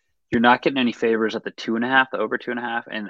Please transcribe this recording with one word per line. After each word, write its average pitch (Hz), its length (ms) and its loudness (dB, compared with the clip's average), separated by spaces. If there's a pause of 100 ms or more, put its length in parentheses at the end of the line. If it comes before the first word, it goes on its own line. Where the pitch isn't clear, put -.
(300)
you're 120 100 0
not 123 220 6
getting 139 160 0
any 120 140 0
favors 113 440 0
at - 80 -8
the 98 80 -10
two - 240 -6
and 117 80 -2
a 123 40 -4
half, 131 220 4
the 95 80 -6
over 123 200 -2
two - 120 -10
and 120 80 -6
a 120 40 -8
half. 117 280 -6
And 104 200 -8